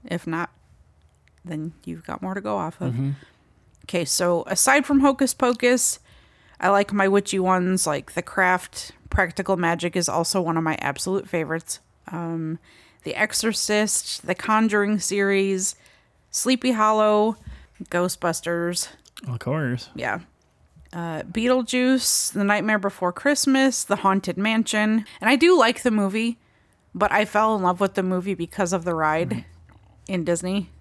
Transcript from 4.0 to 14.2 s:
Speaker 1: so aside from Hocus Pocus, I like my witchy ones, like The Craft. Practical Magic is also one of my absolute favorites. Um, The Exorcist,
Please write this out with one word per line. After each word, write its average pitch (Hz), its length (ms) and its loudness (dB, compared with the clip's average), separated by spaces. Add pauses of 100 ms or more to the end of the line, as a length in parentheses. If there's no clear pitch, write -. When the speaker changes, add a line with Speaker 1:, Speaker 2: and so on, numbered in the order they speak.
Speaker 1:
so 175 420 0
aside 269 380 2
from 277 160 4
Hocus 277 320 4
Pocus, 247 680 2 (640)
I 180 80 2
like 202 240 4
my 196 160 4
witchy 196 300 2
ones, 185 480 2
like 147 260 -4
The 180 100 -4
Craft. - 720 -2 (160)
Practical 190 480 0
Magic 170 400 0
is 170 120 0
also 170 320 0
one 165 160 -2
of 165 60 0
my 160 180 -2
absolute 185 480 -4
favorites. 160 520 -6 (320)
Um, 165 460 -6 (460)
The 156 120 -8
Exorcist, - 1120 -2